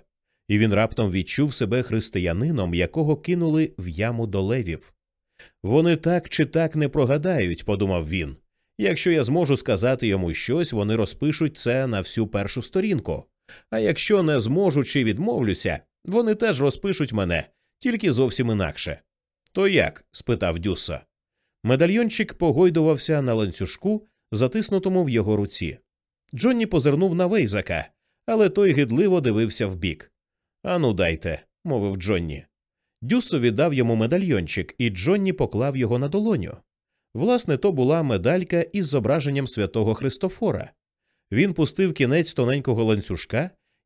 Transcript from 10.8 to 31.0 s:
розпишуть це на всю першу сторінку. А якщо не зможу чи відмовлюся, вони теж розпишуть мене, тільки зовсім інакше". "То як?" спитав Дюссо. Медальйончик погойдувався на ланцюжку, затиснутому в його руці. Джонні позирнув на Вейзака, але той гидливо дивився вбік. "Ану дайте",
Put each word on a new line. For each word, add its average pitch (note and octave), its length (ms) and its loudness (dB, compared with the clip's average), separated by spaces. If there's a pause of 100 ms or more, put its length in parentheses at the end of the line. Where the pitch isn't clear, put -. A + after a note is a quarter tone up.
розпишуть D3+ 600 -2
це C3 280 0
на G#2+ 140 -2
всю G#2+ 260 -2
першу G2+ 360 -4
сторінку. F3 600 -2 (460)
А A3 80 -2
якщо G3 440 2
не D3+ 180 2
зможу C#3+ 440 2
чи C3 200 0
відмовлюся, A2+ 760 -2 (240)
вони G#3+ 300 2
теж G#3+ 260 0
розпишуть C#3+ 520 0
мене, F2 360 -2 (300)
тільки A3 340 0
зовсім A#2+ 380 2
інакше". F2 500 -4 (520)
"То G3 160 2
як?" C3+ 420 0
спитав F2 480 -2
Дюссо. E2+ 420 -4 (640)
Медальйончик G3 680 2
погойдувався D#3 880 2
на A#2+ 120 0
ланцюжку, A2 720 -2 (260)
затиснутому F#3 720 0
в C#3 60 -2
його G#2+ 260 2
руці. F#2 420 -4 (560)
Джонні A3+ 320 0
позирнув E3 480 2
на F3+ 120 0
Вейзака, G#2 600 -2 (380)
але A3 220 4
той G3 240 4
гидливо D3 480 2
дивився A2 460 0
вбік. F2+ 460 -6 (500)
"Ану E3 300 2
дайте", E2+ 500 -2 (220)